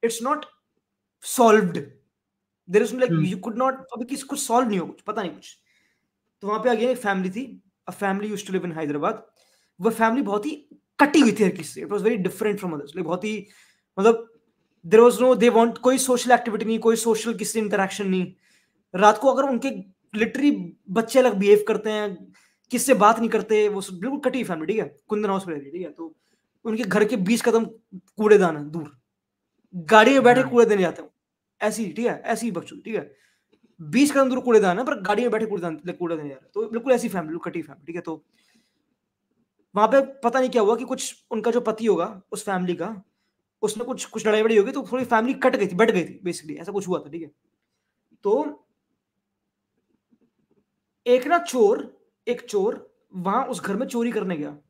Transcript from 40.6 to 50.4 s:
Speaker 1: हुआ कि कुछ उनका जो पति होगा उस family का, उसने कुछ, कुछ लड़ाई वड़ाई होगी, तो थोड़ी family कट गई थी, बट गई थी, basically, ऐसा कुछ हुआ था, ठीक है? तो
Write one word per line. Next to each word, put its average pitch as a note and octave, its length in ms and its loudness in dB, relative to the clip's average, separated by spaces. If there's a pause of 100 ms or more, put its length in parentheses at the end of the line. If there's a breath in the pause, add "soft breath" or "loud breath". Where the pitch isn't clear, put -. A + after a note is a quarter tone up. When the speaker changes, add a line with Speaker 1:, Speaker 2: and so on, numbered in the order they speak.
Speaker 1:
हुआ G#3 140 4
कि A#3+ 80 -6
कुछ - 460 -8
उनका A3+ 200 -2
जो A#3+ 100 0
पति A3 260 -4
होगा F#3+ 360 0 (100)
उस G3+ 120 -10
family F3+ 300 -2
का, F#3 280 -10 (600)
उसने G#3+ 220 -4
कुछ, B3+ 200 -8
कुछ - 220 -8
लड़ाई G#3+ 160 2
वड़ाई A3+ 160 2
होगी, G#3 140 2
तो C4+ 200 -6
थोड़ी B3+ 120 -2
family A#3+ 300 0
कट C4 220 0
गई G3+ 100 0
थी, F#3 80 -6
बट A3 160 2
गई F3+ 140 0
थी, - 220 -18
basically, D3+ 320 -10
ऐसा E3+ 140 -14
कुछ F#3 160 -6
हुआ F3 100 -2
था, D3 120 -14
ठीक E3 120 -12
है? D3 80 -18 (920)
तो C#4+ 440 -2 (2500)